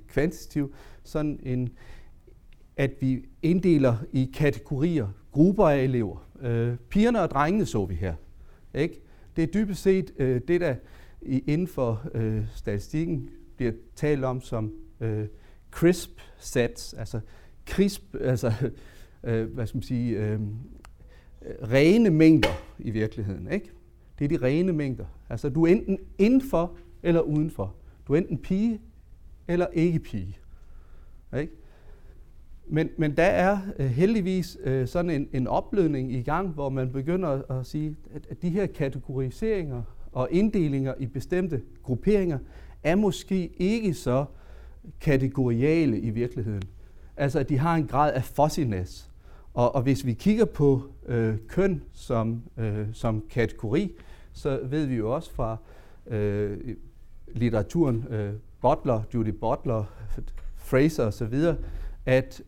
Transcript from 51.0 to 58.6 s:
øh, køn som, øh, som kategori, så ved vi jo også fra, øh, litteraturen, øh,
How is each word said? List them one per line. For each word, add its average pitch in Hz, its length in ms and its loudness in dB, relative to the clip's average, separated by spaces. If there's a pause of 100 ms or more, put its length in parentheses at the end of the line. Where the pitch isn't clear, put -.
øh, 113 320 0 (100)
køn 180 360 0 (100)
som, 113 500 -2 (140)
øh, 107 360 -2
som 110 360 -2
kategori, 120 600 0 (420)
så 135 300 -2
ved 143 220 -2
vi 127 100 -2
jo 113 200 -2
også 165 160 -6
fra, 113 260 -4 (500)
øh, 104 680 -2 (580)
litteraturen, 117 760 0
øh, 104 240 -4 (280)